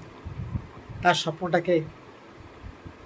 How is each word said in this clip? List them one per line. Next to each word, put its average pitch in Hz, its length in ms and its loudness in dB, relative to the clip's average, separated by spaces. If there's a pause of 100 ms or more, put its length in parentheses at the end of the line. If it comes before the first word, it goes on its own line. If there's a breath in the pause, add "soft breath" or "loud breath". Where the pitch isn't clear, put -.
(1040)
তার 175 120 8
স্বপ্নটাকে 175 680 2 (1300)